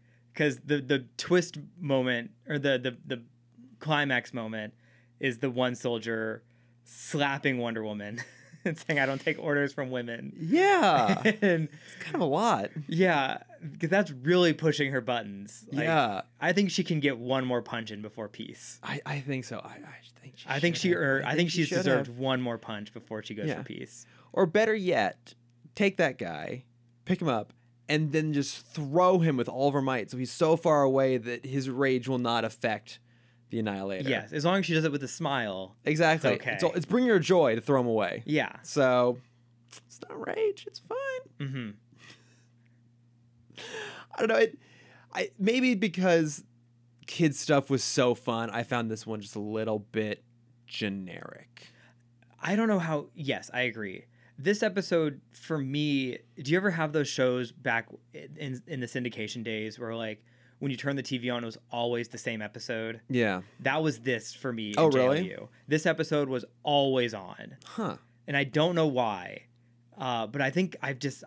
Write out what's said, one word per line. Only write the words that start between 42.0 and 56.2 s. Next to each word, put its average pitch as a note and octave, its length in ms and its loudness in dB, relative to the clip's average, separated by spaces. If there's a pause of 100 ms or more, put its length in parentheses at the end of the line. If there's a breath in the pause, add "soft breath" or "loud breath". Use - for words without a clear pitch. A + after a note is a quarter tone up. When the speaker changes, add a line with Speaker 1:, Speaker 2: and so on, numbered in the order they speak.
Speaker 2:
I - 40 -10
don't A3 80 0
know. A3+ 80 2
It, A3+ 220 2 (540 soft breath)
I, F#3 260 -4
maybe B3 360 2
because F3 680 2 (640)
kids D#3 320 2
stuff C#3+ 320 2
was C3+ 140 2
so B2 300 2
fun, A#2 360 -4
I A#2 120 -2
found A#2 280 -2
this A2 160 -6
one A2 140 -6
just G#2+ 160 -12
a G#2+ 40 -4
little A2 380 -2
bit G#2+ 460 -4 (420)
generic. - 1000 -8 (720 soft breath)
Speaker 1:
I F#3 160 0
don't A3+ 120 2
know G3+ 100 4
how. D#3+ 360 -2
Yes, C3+ 400 -2
I B2 80 0
agree. G#2+ 420 -4 (320 soft breath)
This G3+ 260 0
episode, F3 580 0 (120)
for - 260 -6
me, C#3 600 0 (180)